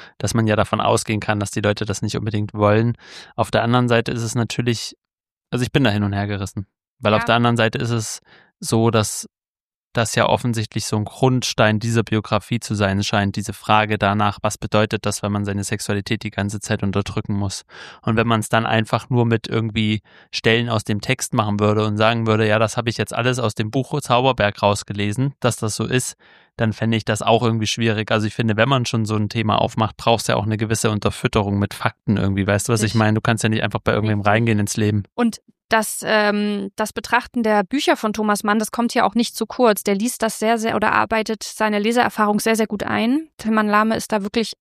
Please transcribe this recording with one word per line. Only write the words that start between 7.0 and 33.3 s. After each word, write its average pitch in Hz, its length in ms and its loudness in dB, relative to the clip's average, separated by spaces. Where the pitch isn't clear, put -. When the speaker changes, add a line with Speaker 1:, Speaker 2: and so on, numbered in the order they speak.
Speaker 2:
Ja. 107 60 4
Speaker 1:
auf - 60 0
der 117 120 4
anderen 120 200 4
Seite 113 220 2
ist 117 120 -2
es 113 300 -4
so, 117 300 2
dass 107 360 0
das 117 200 -2
ja 117 120 4
offensichtlich 113 580 -2
so 110 100 -2
ein 107 80 0
Grundstein 117 720 2
dieser 113 240 0
Biografie 107 560 -2
zu - 160 -6
sein 101 300 2
scheint, 101 320 0
diese 101 160 -6
Frage 107 440 2
danach, 104 460 0
was 107 160 -2
bedeutet 107 480 0
das, 104 160 -4
wenn 101 80 -2
man 101 140 0
seine 101 180 -2
Sexualität 101 600 -4
die 110 80 -6
ganze 101 260 -2
Zeit 107 240 -2
unterdrücken 101 520 -2
muss? 101 300 -4
Und 113 140 0
wenn 113 100 2
man's 110 220 0
dann 113 180 2
einfach 113 420 0
nur 120 160 2
mit 113 220 0
irgendwie 110 560 -2
Stellen 117 360 2
aus 113 140 -2
dem 104 180 -2
Text - 320 -4
machen 107 280 0
würde 107 260 2
und 104 100 -2
sagen 113 300 2
würde, 110 220 2
ja, 107 100 4
das 110 180 0
habe 120 140 -2
ich - 80 -6
jetzt - 160 -4
alles 123 240 0
aus 117 160 -2
dem 107 160 -4
Buch 131 300 -4
Zauberberg 120 600 2
rausgelesen, 104 800 -2
dass 120 200 0
das 110 180 -4
so 113 80 -4
ist, 127 320 -2
dann 110 160 0
fände 113 240 0
ich 107 80 -2
das 107 180 -2
auch 113 220 4
irgendwie 113 240 0
schwierig. 110 420 -2
Also 107 160 2
ich 107 80 -4
finde, 110 220 0
wenn 113 120 4
man 131 180 2
schon 113 180 -2
so 104 100 -2
ein 107 140 0
Thema 107 320 0
aufmacht, 110 360 -2
braucht's 117 300 0
ja - 80 0
auch 101 100 -2
eine 107 120 -2
gewisse 110 340 0
Unterfütterung 101 680 0
mit 101 120 -2
Fakten - 440 -2
irgendwie. 98 320 0
Weißt 101 200 2
du, 123 40 2
was 110 80 2
ich 110 60 0
Speaker 2:
Richtig. 107 120 0
Speaker 1:
meine? 107 160 4
Du 110 60 2
kannst 113 240 -2